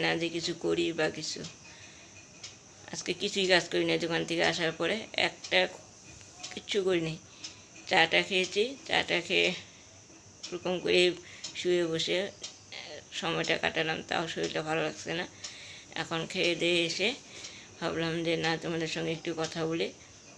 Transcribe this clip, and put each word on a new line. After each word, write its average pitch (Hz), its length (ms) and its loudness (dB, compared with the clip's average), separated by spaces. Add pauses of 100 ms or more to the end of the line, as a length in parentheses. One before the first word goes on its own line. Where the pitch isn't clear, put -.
না 165 60 2 (100)
যে 170 160 0
কিছু 170 160 -2 (120)
করি 170 220 2 (120)
বা 156 80 4 (100)
কিছু। - 240 -6 (1500)
আজকে 180 280 -2
কিছুই 196 320 0
কাজ 175 200 6
করি 175 120 4
না 165 100 2 (100)
দোকান 165 200 0
থেকে 165 180 0 (100)
আসার 160 280 0
পরে, 170 160 2 (320)
একটা - 320 2 (920)
কিচ্ছু - 340 -4
করি 180 220 4
নি। 156 60 -2 (760)
চাটা 175 380 6
খেয়েছি, 185 340 2 (260)
চাটা 170 380 2
খেয়ে 170 220 4 (1000)
ওরকম 180 260 -2 (100)
করে 180 180 6 (560)
শুয়ে 180 340 4
বসে 165 260 0 (1000)
সময়টা 165 420 0
কাটালাম, 160 360 0 (100)
তাও 175 240 2
শরীরটা 165 360 -2
ভালো 160 180 2
লাগছে - 240 -6 (100)
না। - 40 -4 (800)
এখন 165 180 -4 (120)
খেয়ে 175 220 2
দিয়ে 170 240 4 (100)
এসে 185 200 0 (720)
ভাবলাম 165 340 0 (120)
যে, 165 80 2 (100)
"না, 160 60 4 (120)
তোমাদের 160 320 -2
সঙ্গে 165 220 -2
একটু 165 140 -6 (120)
কথা 160 180 -4 (100)
বলি।" 170 180 0 (500)